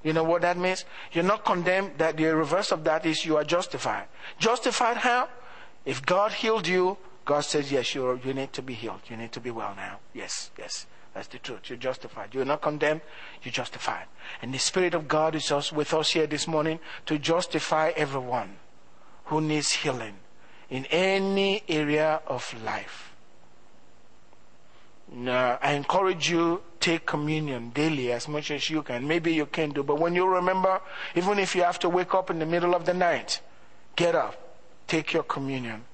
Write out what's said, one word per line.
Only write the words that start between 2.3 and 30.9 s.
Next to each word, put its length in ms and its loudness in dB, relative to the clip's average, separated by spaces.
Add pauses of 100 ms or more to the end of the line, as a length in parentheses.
reverse 380 2
of 120 0
that 200 4
is 220 0
you 100 4
are 80 4
justified. 600 0 (320)
Justified 600 2
how? 300 4 (560)
If 220 -4
God 260 6
healed 340 2
you, 300 4 (280)
God 160 4
says, 300 0
"Yes, 240 2
you, 300 0
you 80 -2
need 220 -4
to 80 -6
be 120 -8
healed. 340 -8
You 80 -10
need 160 -8
to 80 -8
be 100 -6
well 260 -6
now." 240 -10 (140)
Yes, 420 -8
yes. 300 -10 (260)
That's 160 -10
the 100 -14
truth. 300 -10
You're 100 -8
justified. 540 -6
You're 140 0
not 160 0
condemned. 400 2 (400)
You're 100 -8
justified. 540 -4 (340)
And 140 -6
the 40 -4
Spirit 360 2
of 140 -2
God 260 4
is 160 -2
also 260 0
with 160 0
us 200 2
here 140 4
this 200 -2
morning 320 2 (280)
to 120 0
justify 800 2
everyone 600 -2 (720)
who 140 2
needs 320 2
healing 420 -2 (560)
in 160 -4
any 840 2
area 580 2
of 280 -6 (100)
life. 440 -8 (2000)
Now, 480 2
I 120 2
encourage 580 2
you, 320 2 (160)
take 260 2
communion 680 -2
daily 420 2
as 160 -2
much 240 -4
as 180 -2
you 140 0
can. 240 -4
Maybe 260 2
you 120 2
can't 280 0
do, 80 0
but 160 2
when 160 4
you 100 4
remember, 560 4 (360)